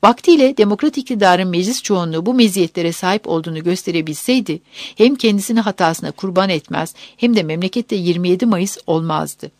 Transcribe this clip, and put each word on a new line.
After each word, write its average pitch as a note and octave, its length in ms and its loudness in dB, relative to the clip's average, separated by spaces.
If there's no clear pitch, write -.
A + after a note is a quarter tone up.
Vaktiyle C4+ 520 4
demokrat G#3 420 2
iktidarın F#3+ 500 2
meclis F#3 340 -2
çoğunluğu E3+ 440 -2
bu B3 80 0
meziyetlere F3+ 580 2
sahip F#3+ 360 -2
olduğunu E3 360 -4
gösterebilseydi, E3+ 960 -2
hem B3+ 200 4
kendisini A3 440 0
hatasına F3 500 -2
kurban F#3+ 380 -2
etmez, D#3+ 460 -4
hem A#3+ 200 2
de G3 60 2
memlekette F3+ 540 -4
yirmi F3 320 -2
yedi F3+ 180 2
Mayıs G3 400 -2
olmazdı. D#3+ 720 -4